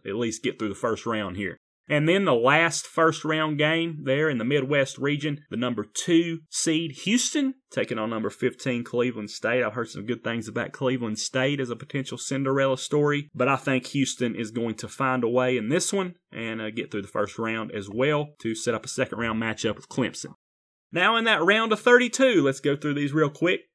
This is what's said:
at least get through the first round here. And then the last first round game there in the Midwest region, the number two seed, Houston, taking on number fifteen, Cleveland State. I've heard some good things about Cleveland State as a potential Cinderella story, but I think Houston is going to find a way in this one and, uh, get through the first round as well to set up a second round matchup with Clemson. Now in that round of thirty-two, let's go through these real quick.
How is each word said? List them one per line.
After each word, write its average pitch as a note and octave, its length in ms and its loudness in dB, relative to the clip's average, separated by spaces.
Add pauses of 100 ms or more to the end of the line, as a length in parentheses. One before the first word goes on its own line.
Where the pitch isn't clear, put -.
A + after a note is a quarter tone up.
at G2+ 80 -4
least A2+ 300 -4
get - 160 -4
through G#2+ 80 0
the G2 80 -6
first A2+ 280 -2
round G#2 320 -4
here. F#2+ 220 -6 (320)
And D3 160 2
then F#3+ 200 2
the C#3 80 4
last D3 520 2
first D#3+ 380 0
round D#3 320 0
game D#3+ 460 0
there C#3 260 2
in C#3 80 0
the A2 80 -2
Midwest C3+ 540 0
region, D3 500 -2
the - 80 -8
number A#2 280 -2
two E3 560 2 (100)
seed, D#3+ 420 -2 (120)
Houston, C4 500 0 (160)
taking - 280 -2
on A2 120 -2
number A2+ 180 -2
fifteen, A#2+ 560 -2
Cleveland A#2 460 -2
State. A#2+ 340 -2
I've G#2+ 80 -4
heard A#2 160 -6
some - 160 -12
good A2+ 180 -4
things A#2 260 -6
about G#2 240 -6
Cleveland A#2+ 460 -2
State C3+ 420 -2
as B2 100 -4
a A#2 60 -6
potential C3+ 420 -8
Cinderella C3+ 580 0
story, D3 580 0
but B2 140 2
I C3+ 80 4
think C3 300 0
Houston B2 500 -2
is A2 140 -6
going A#2 240 -2
to - 120 -10
find B2+ 380 0
a A2+ 60 2
way B2+ 260 2
in A2 140 -2
this F3+ 200 0
one F#3 260 -2 (140)
and, A2+ 300 -6
uh, A2 80 -6
get A2 220 -6
through G#2+ 100 -4
the G2 80 -8
first G#2 300 -4
round A2+ 340 -4
as G2+ 160 -8
well D3 520 0
to A2+ 140 -2
set A2+ 200 -2
up A2 100 -4
a - 40 -14
second - 280 -4
round A2+ 260 -2
matchup A2 340 -2
with - 120 -20
Clemson. - 460 -6 (580)
Now G3+ 240 4
in A3+ 80 0
that G#3+ 180 4
round G#3+ 300 4
of G#3+ 80 0
thirty-two, B3 640 6
let's C3+ 180 2
go C#3+ 160 2
through D3 200 -2
these C#3+ 180 0
real D3+ 160 4
quick. E3+ 320 2 (120)